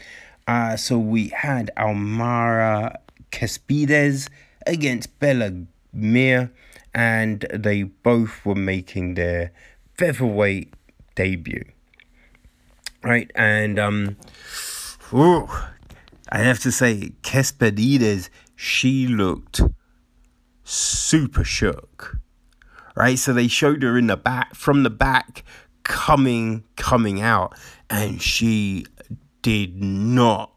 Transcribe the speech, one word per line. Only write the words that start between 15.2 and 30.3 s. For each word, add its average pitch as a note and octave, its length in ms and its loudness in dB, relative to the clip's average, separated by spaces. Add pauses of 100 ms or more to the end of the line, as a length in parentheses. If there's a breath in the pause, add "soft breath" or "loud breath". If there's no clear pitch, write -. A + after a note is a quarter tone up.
I - 80 -4
have A#2+ 220 2
to B2+ 120 0
say, A2+ 400 0 (100)
Cespedes, A2+ 1080 2 (280 soft breath)
she C3 500 0
looked G#2 540 0 (1040)
super - 800 0
shook, - 720 -6 (800 loud breath)
right? B2+ 220 4
So C3+ 140 0
they A#2+ 140 4
showed C#3+ 380 2
her B2 120 2
in A#2+ 120 4
the G2 80 2
back, B2+ 380 -4
from C#3+ 280 2
the B2 80 2
back, C3 540 -2 (400 loud breath)
coming, A#2 800 0 (120)
coming G#2+ 440 0
out, G#2+ 360 0 (320 loud breath)
and G2+ 320 -4
she G#2+ 640 0 (580)
did G2 400 -2
not G#2+ 760 2